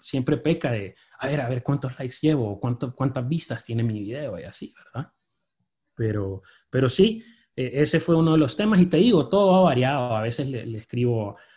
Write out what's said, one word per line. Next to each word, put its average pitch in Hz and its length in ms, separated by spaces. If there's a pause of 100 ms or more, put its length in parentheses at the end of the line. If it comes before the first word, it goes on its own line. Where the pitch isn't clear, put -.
siempre 139 360
peca 151 340
de, 98 240 (240)
a - 80
ver, 143 140
a 123 80
ver 127 120
cuántos 135 380
likes 131 240
llevo, 143 260
o 98 100
cuánto, 123 360
cuántas 123 320
vistas 139 360
tiene 117 200
mi 107 160
video 107 400
y 80 40
así, - 320
¿verdad? - 360 (840)
Pero, 104 460 (300)
pero 127 180
sí, 220 340 (320)
eh, 127 200
ese 151 240
fue 165 160
uno 160 160
de 160 80
los 139 180
temas, 208 240
y 180 60
te 170 100
digo, 190 320
todo 190 280
ha 185 40
variado, 127 540
a 107 80
veces 127 260
le, 127 160
le 110 140
escribo 117 580 (200)